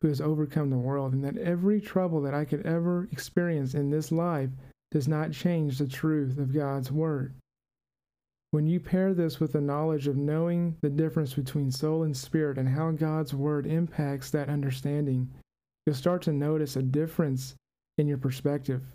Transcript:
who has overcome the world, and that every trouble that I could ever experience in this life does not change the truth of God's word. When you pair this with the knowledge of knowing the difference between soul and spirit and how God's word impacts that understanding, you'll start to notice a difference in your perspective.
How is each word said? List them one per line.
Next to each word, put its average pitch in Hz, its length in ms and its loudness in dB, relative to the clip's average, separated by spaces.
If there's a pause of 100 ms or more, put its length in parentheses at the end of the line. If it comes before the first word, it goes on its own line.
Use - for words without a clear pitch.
who 160 60 4
has 143 140 2
overcome 151 480 0
the 131 80 2
world, 131 360 0
and 135 100 0
that 139 140 -4
every 185 440 2
trouble 180 400 0
that 139 120 -2
I 147 120 0
could 147 200 -2
ever 175 460 0
experience 147 640 -2
in 143 160 0
this 151 220 -2
life 160 380 0 (420)
does 143 160 2
not 156 240 0
change 151 460 0
the 143 100 0
truth 143 500 0
of 135 160 -2
God's 139 380 -2
word. 147 420 -2 (1160)
When 151 160 2
you 175 120 2
pair 190 340 2
this 170 260 0
with 151 120 0
the 151 100 0
knowledge 147 460 0
of 139 80 2
knowing 165 680 0
the 147 80 2
difference 151 440 0
between 139 380 -2
soul 156 320 0
and 151 120 0
spirit 143 420 0
and 131 120 2
how 156 220 2
God's 156 420 0
word 143 320 0
impacts 151 680 0
that 143 160 0
understanding, 139 840 0 (560)
you'll 151 100 2
start 175 280 2
to 165 80 0
notice 147 460 0
a 135 60 0
difference 139 720 0 (420)
in 147 100 4
your 143 100 2
perspective. 135 640 0 (120)